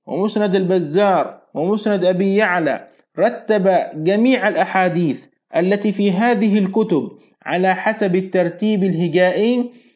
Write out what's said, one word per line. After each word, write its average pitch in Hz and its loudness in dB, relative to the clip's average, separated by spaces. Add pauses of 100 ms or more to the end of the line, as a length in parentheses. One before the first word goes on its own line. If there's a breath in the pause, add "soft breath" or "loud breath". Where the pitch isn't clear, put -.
ومسند 202 -2
البزار 185 0 (120)
ومسند 202 -2
أبي 190 0
يعلى. 175 0 (320 soft breath)
رتب 196 0 (260)
جميع 202 2
الأحاديث 180 0 (280)
التي 202 0
في 202 0
هذه 214 2
الكتب 185 0 (360 soft breath)
على 185 0
حسب 202 -2
الترتيب 190 -2
الهجائي 180 0 (240 loud breath)